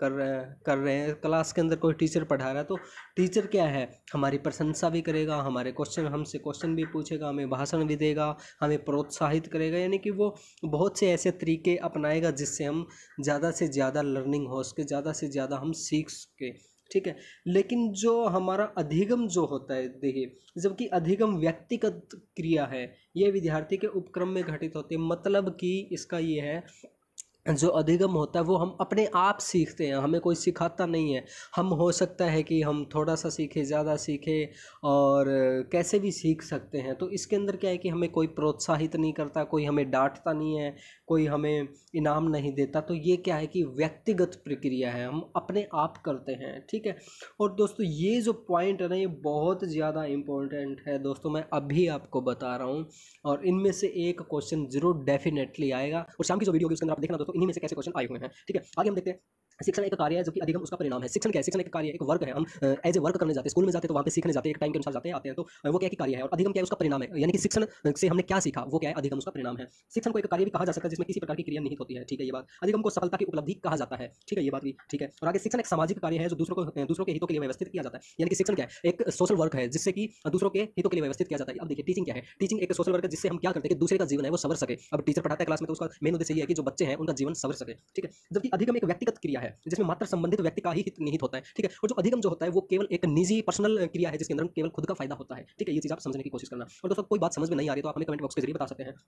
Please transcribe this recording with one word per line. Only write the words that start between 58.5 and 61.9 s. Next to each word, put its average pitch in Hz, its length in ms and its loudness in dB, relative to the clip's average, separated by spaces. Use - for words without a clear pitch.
है। 170 60 -4
आगे 196 100 4
हम 202 60 0
देखते 185 160 -2
हैं, 180 100 -8
शिक्षण 196 200 0
एक 196 100 -2
कार्य 160 220 0
है 180 80 0
जबकि 160 160 -4
अधिगम 165 200 0
उसका 147 160 -10
परिणाम 127 260 -4
है। 127 60 -4
शिक्षण 220 220 0
क्या 180 80 0
है? 139 40 0
शिक्षण 190 180 -2
एक - 120 -8
कार्य, 156 160 -4
एक 147 140 -8